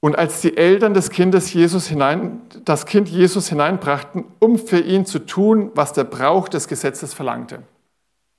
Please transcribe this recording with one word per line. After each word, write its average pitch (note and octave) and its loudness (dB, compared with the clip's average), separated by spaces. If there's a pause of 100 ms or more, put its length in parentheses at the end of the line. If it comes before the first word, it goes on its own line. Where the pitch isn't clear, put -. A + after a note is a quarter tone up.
„Und D3+ 0
als D#3+ -2
die E3 0
Eltern G3 4
des F#3+ 0
Kindes F#3 0
Jesus E3+ 2
hinein, D3+ -2 (240)
das D3+ -2
Kind G3+ 2
Jesus F#3 2
hineinbrachten, D3+ -2 (160)
um A3+ 4
für F#3+ 0
ihn F#3+ 0
zu D#3+ -6
tun, G#3 0
was C#3+ 0
der C#3+ -2
Brauch C#3 0
des D#3+ -6
Gesetzes C#3 -8
verlangte.“ B2 -10 (760)